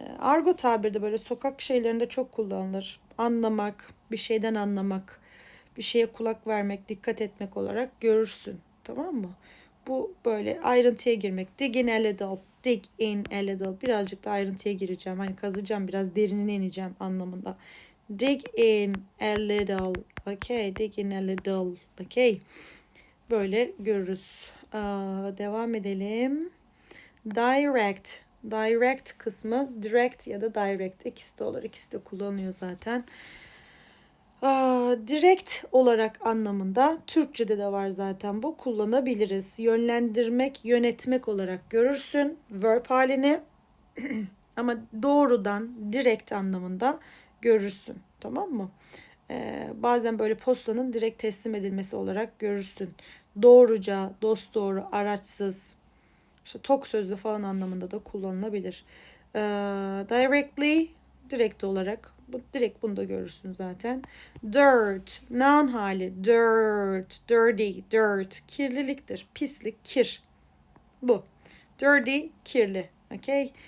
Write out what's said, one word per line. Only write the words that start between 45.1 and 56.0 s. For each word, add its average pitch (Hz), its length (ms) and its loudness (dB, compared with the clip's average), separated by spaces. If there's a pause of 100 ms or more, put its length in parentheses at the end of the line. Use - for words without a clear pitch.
direkt 240 400 2
anlamında 190 640 -2 (440)
görürsün. 202 560 0 (220)
Tamam 330 300 -6
mı? 202 200 -6 (600)
Ee, - 440 -8
bazen 233 440 2
böyle 220 160 0
postanın 247 580 0
direkt 220 260 -2
teslim 220 360 -4
edilmesi 196 420 -4
olarak 196 420 -4
görürsün. 196 560 -6 (480)
Doğruca, 214 680 10 (100)
dosdoğru, 214 720 0
araçsız, 202 840 -4 (720)